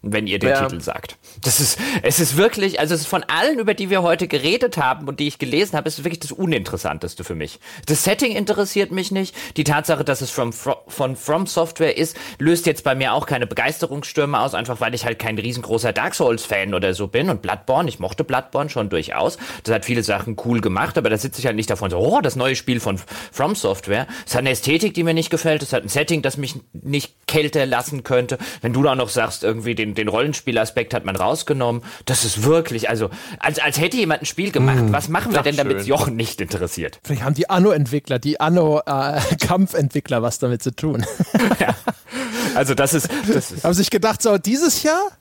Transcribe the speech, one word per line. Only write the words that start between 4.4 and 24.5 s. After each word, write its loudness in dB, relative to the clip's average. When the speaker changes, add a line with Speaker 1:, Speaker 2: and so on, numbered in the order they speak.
Speaker 1:
haben 0
und -8
die 0
ich -6
gelesen 0
habe, 0
ist -6
es -12
wirklich -4
das -10
Uninteressanteste -4
für -8
mich. -8
Das 0
Setting 0
interessiert 0
mich -4
nicht. -2
Die 0
Tatsache, 2
dass 0
es -6
from, -2
fro-, -2
von -4
From -2
Software 0
ist, -2
löst 4
jetzt 2
bei 2
mir 0
auch 0
keine 0
Begeisterungsstürme -2
aus, 0
einfach -4
weil 0
ich -4
halt -2
kein -2
riesengroßer -2
Dark -2
Souls-Fan 0
oder 2
so -4
bin. 0
Und 0
Bloodborne, 0
ich -10
mochte -4
Bloodborne -2
schon -2
durchaus. -2
Das 0
hat 0
viele 0
Sachen -2
cool 2
gemacht, 0
aber 2
da 2
sitze -6
ich -4
halt 2
nicht -2
davon 0
so, -2
„Oh, 4
das 0
neue 2
Spiel 0
von -2
From 0
Software.“ 0
Es -6
hat 2
eine 2